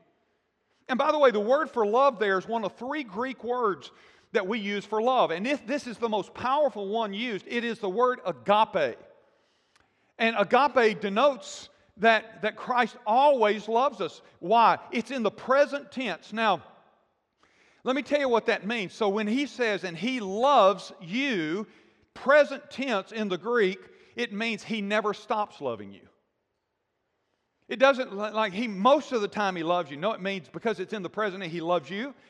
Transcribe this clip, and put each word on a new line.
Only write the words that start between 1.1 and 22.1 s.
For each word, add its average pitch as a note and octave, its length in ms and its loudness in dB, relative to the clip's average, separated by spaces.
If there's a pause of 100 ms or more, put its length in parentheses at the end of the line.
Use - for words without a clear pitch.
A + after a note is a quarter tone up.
the D4+ 60 0
way, C4+ 120 6
the G#3 100 0
word B3+ 300 0
for A3+ 160 0
love B3 320 4
there G3 200 0
is F#3 80 -6
one A3 180 -4
of F#3 120 -8
three C#4 280 -8
Greek A#3 400 -8
words A3 460 -2 (420)
that G3+ 140 0
we A3+ 120 -2
use G3+ 260 -4
for A3 160 -2
love. A3+ 300 4
And F3 160 -4
if C4+ 200 -4
this C#4 200 -4
is A3+ 120 -12
the A#3 100 -4
most G#3 260 -4
powerful B3+ 540 -2
one G#3+ 260 -4
used, G#3+ 340 -6
it A#3+ 160 -4
is A#3 140 -6
the G3+ 100 -4
word A#3+ 380 0
agape. E3+ 720 0 (1200)
And A3+ 180 0
agape A#3 640 4
denotes A#3 680 0 (300)
that, G#3+ 440 2
that G#3+ 140 -4
Christ A#3+ 400 -2 (100)
always A3 640 4
loves A#3 320 0
us. E3 200 -6 (200)
Why? G3 380 6 (120)
It's A#3 200 -4
in C4 120 -4
the G3+ 80 2
present C#4 600 0
tense. G#3+ 420 -8
Now, G#3 300 0 (1200)
let C4 120 -2
me D4 60 -2
tell D4 180 -2
you C4+ 80 0
what A3 180 2
that G3 200 -2
means. G#3+ 260 -4
So G#3+ 160 -2
when G#3 180 0
he C4 200 0
says, G#3+ 380 -2
"And F3 120 -8
he B3 240 -4
loves G#3 800 4
you," G3 680 -4 (480)